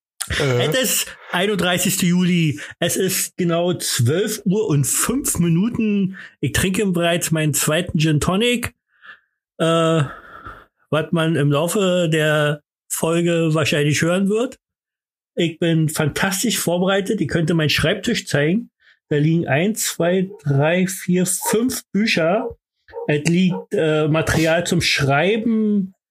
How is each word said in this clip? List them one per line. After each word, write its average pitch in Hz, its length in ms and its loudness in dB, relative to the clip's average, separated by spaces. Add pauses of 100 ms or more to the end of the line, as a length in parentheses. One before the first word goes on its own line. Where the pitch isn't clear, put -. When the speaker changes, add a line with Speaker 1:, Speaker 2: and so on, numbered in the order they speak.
(400)
Speaker 1:
Äh. 127 280 0
Speaker 2:
Es 202 100 0
ist - 380 -4 (160)
einunddreißigster 180 760 0
Juli. 170 540 2 (180)
Es 170 180 -2
ist 185 400 -2
genau 175 380 0
zwölf 170 680 -2
Uhr 208 240 0
und 139 160 2
fünf - 540 -2
Minuten. 196 760 0 (240)
Ich 139 120 -2
trinke 190 340 0
bereits 170 440 0
meinen 156 240 0
zweiten - 440 -2
Gin 156 220 2
Tonic, 233 540 0 (840)
äh, 165 440 2 (880)
was 156 220 -2
man 165 240 2
im 143 160 2
Laufe 175 600 0
der 151 500 0 (320)
Folge 165 600 0
wahrscheinlich 147 480 2
hören 185 260 2
wird. 226 300 -2 (800)
Ich 170 220 -2
bin 165 300 2
fantastisch 190 680 -2
vorbereitet. 190 640 0
Ich 156 80 -2
könnte 175 260 0
meinen 151 160 2
Schreibtisch 151 560 0
zeigen. 160 440 0 (380)
Da 151 80 0
liegen 160 300 2
eins, 170 380 0
zwei, 180 460 0 (140)
drei, 151 420 2
vier, 180 400 0
fünf - 560 -2 (100)
Bücher. 202 640 0 (500)
Es 147 180 0
liegt, 175 480 0
äh, 156 360 2
Material 160 580 2
zum 180 140 0
Schreiben, 208 1120 0 (160)